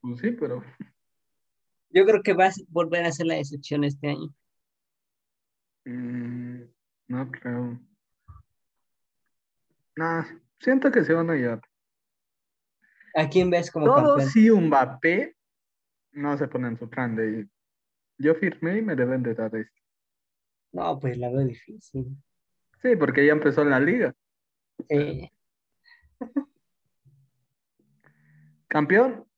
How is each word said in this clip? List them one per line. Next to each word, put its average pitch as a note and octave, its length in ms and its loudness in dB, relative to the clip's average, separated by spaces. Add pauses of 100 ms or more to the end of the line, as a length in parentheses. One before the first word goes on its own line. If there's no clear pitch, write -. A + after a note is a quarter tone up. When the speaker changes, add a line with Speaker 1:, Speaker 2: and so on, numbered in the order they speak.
Speaker 1:
Pues B2 200 -12
sí, G#3 120 -2
pero B2+ 320 -8 (1300)
Speaker 2:
Yo F#3+ 140 6
creo G#3 180 4
que G3 120 0
va F#3 120 4
a F#3 60 2 (160)
volver E3+ 360 -2
a E3+ 80 0
ser E3 140 -4
la D#3+ 80 0
decepción D3 500 -4
este C#3+ 260 -4
año. D#3 240 -10 (1500)
Speaker 1:
Mm, B2 800 -10 (460)
no B2+ 220 -8
creo. B2 500 -8 (2250)
Nah, E3 280 -4 (360)
siento C4+ 300 2
que G#3+ 140 2
se D#3+ 100 2
van E3 160 0
a E3 40 0
llevar. A#2+ 280 -2 (1500)
Speaker 2:
¿A D#3 140 0
quién F3+ 220 2
ves E3+ 200 0
como D3+ 160 0
Speaker 1:
Todos C#4+ 320 6
Speaker 2:
campeón? C3+ 120 2
Speaker 1:
sí, A3+ 200 8
Mbappé E3 880 2 (760)
no C#3+ 240 -4
se C#3 100 -2
pone B2+ 220 -6
en A#2 100 -8
su A#2 100 -14
plan A#2 280 -6
de A2 320 -4 (680)
"yo D3+ 160 2
firmé E3+ 440 -4
y A3+ 40 -4
me G3+ 120 -4
deben B2+ 280 -2
de A#2 120 -4
dar A2 220 -6
esto". - 240 -10 (920)
Speaker 2:
No, E3+ 260 -6
pues C3 180 -6
la B2 140 -6
veo C3+ 160 -2
difícil. C3+ 760 -12 (600)
Speaker 1:
Sí, B3 140 4
porque C#3+ 300 4
ya D3+ 60 6
empezó D3+ 320 2
la C3+ 160 2
liga. F3 340 0 (760)
Speaker 2:
Sí. D3 440 -4 (3250)
Speaker 1:
¿Campeón? F#3+ 560 2 (140)